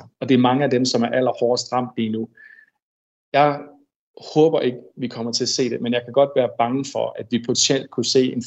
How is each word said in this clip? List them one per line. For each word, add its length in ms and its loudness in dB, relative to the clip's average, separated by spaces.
og 100 -6
det 60 6
er 40 6
mange 240 4
af 60 0
dem, 160 2
som 180 0
er 40 0
allerhårdest 640 -2
ramt 240 -2
lige 120 -2
nu. 200 -6
Jeg 260 4
håber 260 4
ikke, 180 0
vi 100 -6
kommer 240 -6
til 120 -4
at 60 -2
se 200 0
det, 120 -4
men 120 -2
jeg 120 0
kan 80 -16
godt 220 4
være 220 2
bange 340 -2
for, 280 -4
at 120 -10
vi 140 -2
potentielt 460 0
kunne 140 -4
se 280 2
en 140 -4